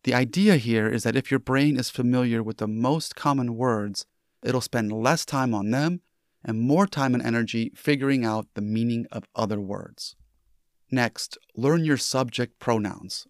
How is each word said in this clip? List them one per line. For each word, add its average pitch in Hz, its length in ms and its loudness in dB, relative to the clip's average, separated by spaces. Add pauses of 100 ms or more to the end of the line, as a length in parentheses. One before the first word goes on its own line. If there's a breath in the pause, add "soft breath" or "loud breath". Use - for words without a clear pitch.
the 123 120 2
idea 170 420 4
here 113 300 2
is 110 160 0
that 113 140 0
if 131 160 -2
your 131 80 2
brain 139 360 2
is 127 140 -4
familiar 123 500 0
with 110 180 -6
the 107 100 -4
most 127 480 -2
common 131 400 0
words, 110 500 -2 (340)
it'll 123 200 0
spend 110 320 -2
less 120 320 0
time 131 280 -2
on 104 200 -2
them 160 280 0 (440)
and 113 160 -4
more 147 260 4
time 135 260 0
and 123 120 0
energy 117 500 -2
figuring 135 500 0
out 110 300 -2
the 107 60 -6
meaning 117 500 -2
of 110 140 -10 (100)
other 107 240 -2
words. - 560 -10 (800)
Next, 123 440 -2 (200)
learn 156 280 2
your 151 120 2
subject 123 640 -4
pronouns. 104 680 -4